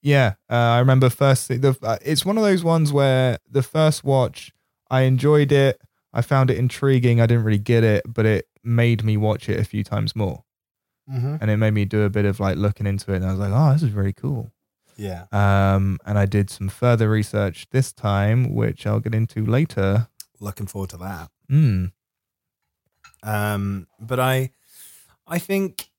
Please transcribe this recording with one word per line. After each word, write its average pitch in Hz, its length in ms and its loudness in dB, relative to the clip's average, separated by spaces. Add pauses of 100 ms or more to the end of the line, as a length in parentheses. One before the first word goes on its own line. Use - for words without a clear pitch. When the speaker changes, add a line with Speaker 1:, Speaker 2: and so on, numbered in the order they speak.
Speaker 1:
yeah, 135 340 4 (140)
uh, 120 60 -6
I 120 240 2
remember 131 320 4
first, 135 380 0
th-, 123 120 -4
the, 135 220 2
uh, 110 200 -2
it's 151 220 -2
one 208 140 -2
of 220 60 0
those 190 180 2
ones 165 300 2
where 131 460 2 (120)
the 135 140 0
first 156 400 0
watch, 135 480 -2 (360)
I 131 140 2
enjoyed 139 480 2
it, 139 300 2 (320)
I 113 100 -2
found 135 300 2
it - 60 0
intriguing, 123 600 2
I 117 60 4
didn't 117 180 2
really 107 140 0
get 113 240 2
it, 107 240 2
but 113 200 -2
it 107 200 0 (160)
made 117 400 0
me 107 140 0
watch 107 320 -2
it 101 100 -2
a 110 60 0
few 104 180 -6
times 104 320 -4
more. 98 300 -6 (680)
Speaker 2:
Mm-hmm. 135 280 -4
Speaker 1:
And 107 100 -2
it 107 60 0
made 107 180 0
me 104 100 0
do 107 180 0
a 101 80 0
bit 104 160 0
of, 98 120 -2
like, 98 180 -2
looking 104 300 -2
into 98 260 -4
it, 95 40 -2
and 92 100 -4
I 95 60 -2
was 95 80 -6
like, 101 120 -4
"Oh, 139 200 2
this 156 100 0
is 127 80 0
really 98 220 -2
cool." 120 400 -8 (460)
Speaker 2:
Yeah. 92 320 -10
Speaker 1:
Um, 98 760 2
and 104 120 0
I 101 60 4
did 101 240 0
some 95 220 -8
further 113 400 2
research 104 600 -2
this 135 220 0
time, 104 640 0
which 110 320 -2
I'll 107 140 0
get 113 140 -6
into 110 300 -2
later. 110 640 0 (320)
Speaker 2:
Looking 101 260 -10
forward 95 240 -10
to - 60 -18
that. 87 340 -14 (220)
Speaker 1:
Mm. 104 400 2 (1300)
Speaker 2:
Um, 104 640 -4 (140)
but 120 200 -6
I, 131 300 0 (760)
I 170 120 -6
think 196 600 -6